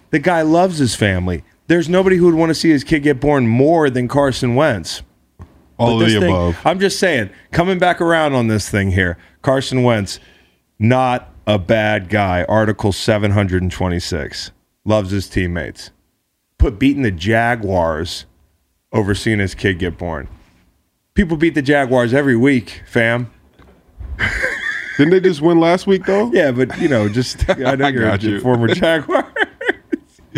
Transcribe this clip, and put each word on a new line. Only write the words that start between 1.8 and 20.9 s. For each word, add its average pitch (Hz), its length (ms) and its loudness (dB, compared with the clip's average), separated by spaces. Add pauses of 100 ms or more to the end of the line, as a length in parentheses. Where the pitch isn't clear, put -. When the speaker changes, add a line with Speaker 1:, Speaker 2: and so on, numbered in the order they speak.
Speaker 1:
nobody 185 260 2
who 175 100 4
would 170 80 6
wanna 160 200 2
see 165 160 2
his 139 120 2
kid 160 180 0
get 139 200 0
born 139 260 2
more 143 440 4
than 123 180 -2
Carson 131 460 0
Wentz. 123 480 -2 (760)
Speaker 2:
All 117 120 0
Speaker 1:
But 117 60 2
Speaker 2:
of 113 60 2
Speaker 1:
this 113 140 4
Speaker 2:
the 104 60 2
Speaker 1:
thing, 90 140 2
Speaker 2:
above. 87 300 0
Speaker 1:
I'm 175 160 0
just 196 180 0
saying, 135 300 0 (220)
coming 180 280 0
back 175 220 2
around 165 320 2
on 123 140 0
this 110 240 -2
thing 98 220 0
here, 90 260 0 (240)
Carson 131 400 0
Wentz, 113 360 0 (600)
not 123 500 2 (180)
a 107 120 2
bad 107 500 0
guy. 92 360 0
Article 107 480 0
seven 104 400 0
hundred 92 280 0
and 90 120 -2
twenty-six. 87 760 -6 (360)
Loves 104 240 0
his 98 180 -4
teammates. 85 640 -6 (640)
Put 110 220 0
beating 139 240 2
the 110 80 0
Jaguars 95 1120 -2 (720)
over 104 200 0
seeing 110 240 -2
his 95 160 -2
kid 98 240 -2
get 85 180 -4
born. 80 320 -10 (840)